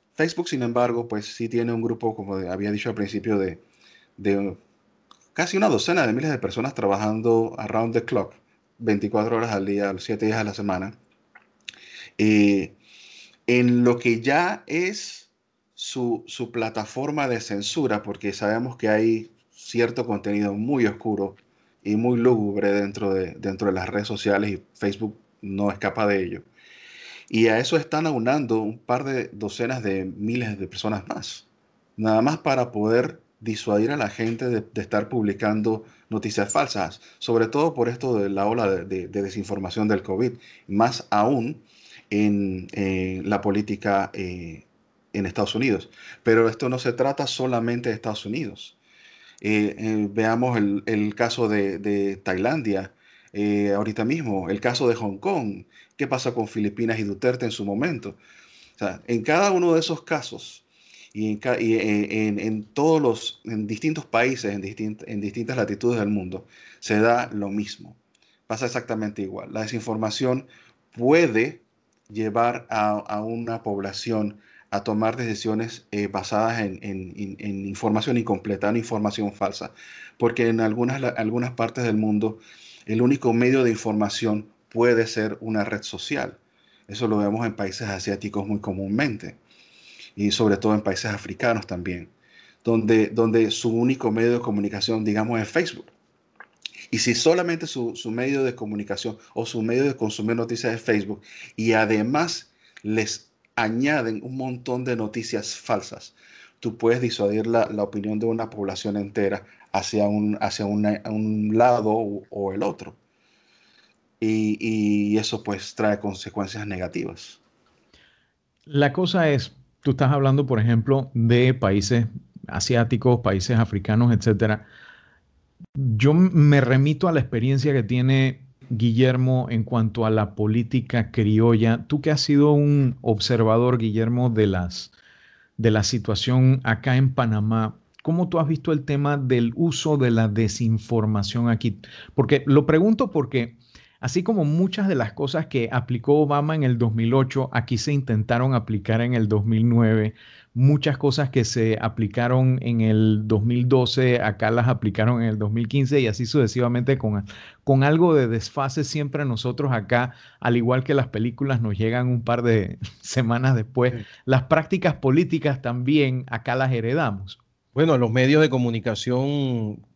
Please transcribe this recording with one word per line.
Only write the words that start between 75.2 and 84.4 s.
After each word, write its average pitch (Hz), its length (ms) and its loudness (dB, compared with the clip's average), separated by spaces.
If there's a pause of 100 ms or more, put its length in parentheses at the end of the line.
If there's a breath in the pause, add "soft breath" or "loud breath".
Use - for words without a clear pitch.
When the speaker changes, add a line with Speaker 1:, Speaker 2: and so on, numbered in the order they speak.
Speaker 1:
eh, 104 160 -2
basadas 107 520 -2
en, 98 240 -4
en, 95 320 -10
en, 98 240 -10
en 98 260 -8
información 110 520 -2
incompleta, 104 520 -2
en 117 80 0
información 107 560 -4
falsa, - 380 -6 (480 loud breath)
porque 117 300 2
en 113 100 0
algunas, 120 420 0
la-, 127 80 -2
algunas 120 420 -4
partes 113 320 -4
del 110 140 0
mundo 107 400 0 (480 loud breath)
el 113 160 0
único 131 320 2
medio 127 300 4
de 120 80 4
información 107 760 -2 (240)